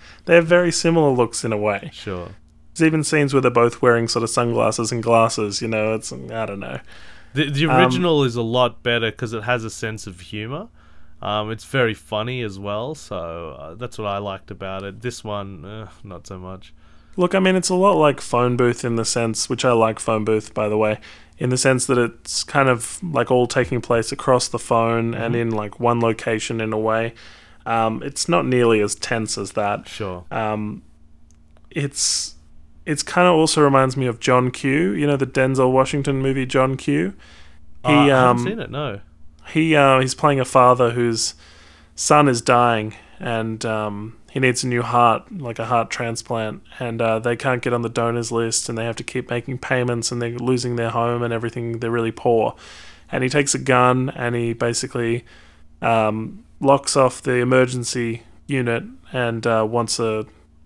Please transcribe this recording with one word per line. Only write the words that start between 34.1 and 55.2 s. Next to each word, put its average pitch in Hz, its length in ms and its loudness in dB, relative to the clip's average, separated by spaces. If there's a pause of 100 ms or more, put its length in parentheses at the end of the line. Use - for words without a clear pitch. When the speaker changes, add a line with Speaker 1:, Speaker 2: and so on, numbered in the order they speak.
Speaker 1:
John 127 300 2
Q, 147 420 0
you 156 140 0
know, 147 100 2
the 131 100 -2
Denzel 131 460 2
Washington 135 480 0
movie 135 260 0
John 131 300 2
Q? 156 380 -2 (720)
Speaker 2:
Uh, 156 40 0
I 156 40 4 (140)
haven't 143 60 6
Speaker 1:
um, 127 320 6
Speaker 2:
seen 214 160 -4
it, 113 100 -10
no. 123 300 -6 (480)
Speaker 1:
he, 160 260 2
uh, 135 260 8
he's 131 140 0
playing 143 260 2
a 123 40 0
father 123 460 6
whose 117 440 -2 (600)
son 151 340 4
is 120 120 2
dying, 117 540 2 (240)
and, 113 460 -4
um, 107 520 -6 (140)
he - 80 -6
needs 127 240 2
a 131 60 -2
new 120 140 0
heart, 117 420 4 (160)
like 120 180 -8
a 113 80 -6
heart 113 240 0
transplant, 117 720 -6 (160)
and, 117 240 -4
uh, 113 160 2
they 117 180 -2
can't 127 260 -2
get 123 100 -2
on 120 100 0
the 117 60 -4
donors 117 420 -2
list, 117 380 -2
and 117 100 -6
they 113 60 -4
have 117 120 -4
to - 80 -10
keep 123 240 -8
making 123 300 -6
payments, 120 540 -2
and 120 100 -4
they're 117 160 -6
losing 120 380 -2
their 117 140 -2
home 120 320 -2
and 117 120 -2
everything. 113 460 -6
They're 117 100 -4
really 113 220 -2
poor. 113 420 2 (560)
And 127 140 -2
he 131 40 0
takes 143 280 0
a - 20 -8
gun, 127 520 4
and 120 260 -6
he 117 160 -2
basically, 117 720 -4 (580)